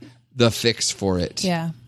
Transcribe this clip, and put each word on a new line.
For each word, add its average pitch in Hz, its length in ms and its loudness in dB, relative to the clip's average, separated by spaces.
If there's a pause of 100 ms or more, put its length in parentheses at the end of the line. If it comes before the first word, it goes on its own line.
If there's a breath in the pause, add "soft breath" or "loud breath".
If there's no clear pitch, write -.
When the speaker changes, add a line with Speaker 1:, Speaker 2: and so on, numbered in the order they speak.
(360 loud breath)
Speaker 1:
the 120 140 6
fix - 420 0
for 95 280 0
it. - 240 -4
Speaker 2:
Yeah. 165 260 -2 (180)